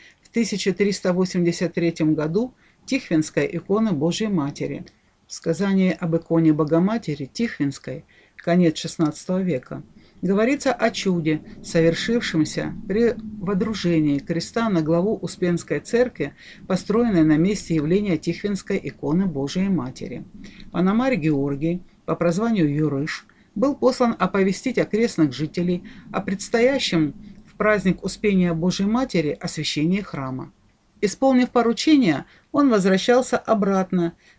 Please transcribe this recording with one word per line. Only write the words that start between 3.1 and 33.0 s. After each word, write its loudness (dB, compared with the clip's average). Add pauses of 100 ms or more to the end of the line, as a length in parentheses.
иконы 0
Божьей 0
Матери. -4 (400)
В -16
сказании 0
об 0
иконе 4
Богоматери 0
Тихвинской, -6 (300)
конец 2
шестнадцатого -2
века, -4 (380)
говорится 0
о 0
чуде, -2 (200)
совершившемся 0 (140)
при 2
водружении -2
креста -4
на 2
главу 0
Успенской -2
церкви, -2 (320)
построенной 2
на 6
месте 0
явления 0
Тихвинской -4
иконы -2
Божией -2
Матери. -4 (480)
Пономарь 2
Георгий, -2 (220)
по -2
прозванию 0
Юрыш, -2 (280)
был 0
послан 0
оповестить 0
окрестных 0
жителей -4 (300)
о -2
предстоящем 0 (300)
в -20
праздник 2
Успения 2
Божией 0
Матери 0
освящении -2
храма. -10 (480)
Исполнив 2
поручение, 4 (280)
он 4
возвращался 4